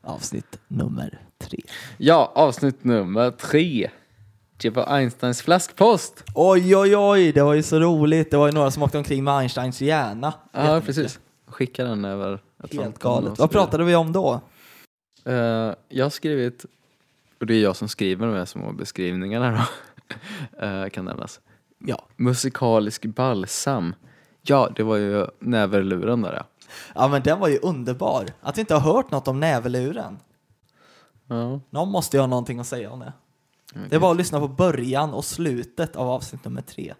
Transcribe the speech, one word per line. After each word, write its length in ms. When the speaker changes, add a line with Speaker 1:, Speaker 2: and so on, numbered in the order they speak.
Speaker 1:
Avsnitt 640
nummer 540
tre. 220
Speaker 2:
Ja, 380
avsnitt 480
nummer 480
tre. 580
Det 120
var 180
Einsteins 540
flaskpost. 840
Speaker 1:
Oj, 420
oj, 200
oj, 340
det 120
var 100
ju 100
så 160
roligt. 520
Det 60
var 100
ju 60
några 180
som 120
åkte 140
omkring 260
med 100
Einsteins 480
hjärna. 520
Speaker 2:
Ja, 100
Speaker 1:
Jättemycket. 240
Speaker 2:
precis. 340
Skicka 380
den 220
över 280
Atlanten 260
Speaker 1:
Helt 160
galet. 240
Speaker 2:
och 60
Speaker 1:
Vad 80
Speaker 2:
så 100
vidare. 180
Speaker 1:
pratade 180
vi 120
om 160
då? 300
Speaker 2:
Eh, 480
jag 160
har 40
skrivit, 560
och 60
det 80
är 80
jag 140
som 120
skriver 400
de 80
här 100
små 280
beskrivningarna 760
då. 120
<laughs> 120
Eh, 300
kan 160
nämnas. 340
Speaker 1:
Ja. 380
Speaker 2:
Musikalisk 880
balsam. 920
Ja, 340
det 80
var 140
ju 300
näverluren 840
där, 120
ja. 120
Speaker 1:
Ja, 120
men 160
den 160
var 80
ju 100
underbar. 680
Att 160
vi 40
inte 140
har 180
hört 180
något 160
om 120
näverluren. 800
Speaker 2:
Ja. 320
Speaker 1:
Någon 200
måste 280
ju 40
ha 60
någonting 320
att 80
säga 240
om 80
det. 140
Speaker 2:
Okej. 180
Speaker 1:
Det 60
är 40
bara 120
att 60
lyssna 220
på 80
början 680
och 120
slutet 720
av 140
avsnitt 360
nummer 160
tre. 380